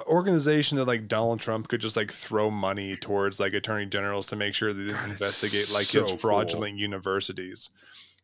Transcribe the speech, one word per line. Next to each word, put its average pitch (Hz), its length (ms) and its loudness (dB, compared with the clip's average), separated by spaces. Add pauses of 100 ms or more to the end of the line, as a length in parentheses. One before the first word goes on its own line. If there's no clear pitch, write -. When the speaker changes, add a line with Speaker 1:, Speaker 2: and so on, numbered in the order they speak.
Speaker 1:
organization 151 720 4
that, 131 80 2
like, 117 200 0
Donald 113 320 2
Trump 110 300 -2
could 117 120 -2
just, 110 160 -2
like, 107 140 -2
throw 107 400 0
money 98 460 -2
towards, 98 420 0
like, 98 160 0
attorney 104 320 -2
generals 101 420 -2
to 107 80 -4
make 101 160 -2
sure 107 200 0
that 98 100 -6
they 101 100 -4
Speaker 2:
God, 98 120 -4
it's 104 80 -8
Speaker 1:
investigate, 101 600 0
like, 104 140 2
Speaker 2:
so 147 140 2
Speaker 1:
his 107 80 0
Speaker 2:
cool. 92 100 0
Speaker 1:
fraudulent 104 580 0
universities. 95 960 -4 (540)